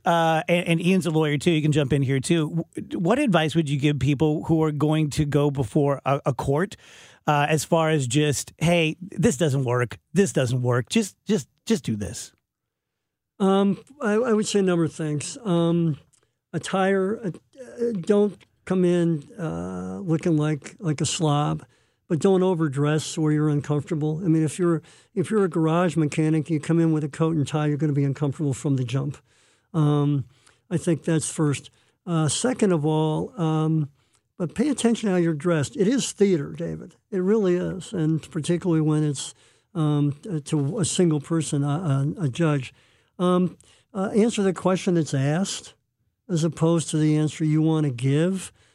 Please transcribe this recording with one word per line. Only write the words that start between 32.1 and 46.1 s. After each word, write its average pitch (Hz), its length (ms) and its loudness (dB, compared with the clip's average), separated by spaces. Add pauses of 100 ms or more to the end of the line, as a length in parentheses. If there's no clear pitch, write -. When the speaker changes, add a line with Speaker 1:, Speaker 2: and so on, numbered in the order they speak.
Speaker 2:
second 226 440 0
of 151 140 0
all, 156 540 0
um, 156 480 0 (500)
but 170 160 -6
pay 262 140 0
attention 226 420 0
how 185 60 2
you're 170 180 2
dressed. 156 420 0
It 190 120 2
is 247 240 0
theater, 165 400 2
David. 160 420 -10 (160)
It 196 80 -4
really 185 380 2
is, 175 360 -6
and 160 380 0
particularly 165 520 0
when 151 200 2
it's, 147 320 -4 (400)
um, 147 420 0 (140)
uh, 156 140 -4
to 151 340 -2
a 180 60 0
single 160 360 2
person, 151 440 -2
a, 143 540 -2
a, 185 60 -2
a 143 40 0
judge. 147 440 -2 (460)
Um, 180 380 2 (360)
uh, 196 220 -4
answer 220 280 2
the 190 100 2
question 180 420 0
that's 160 200 0
asked 147 600 -2 (540)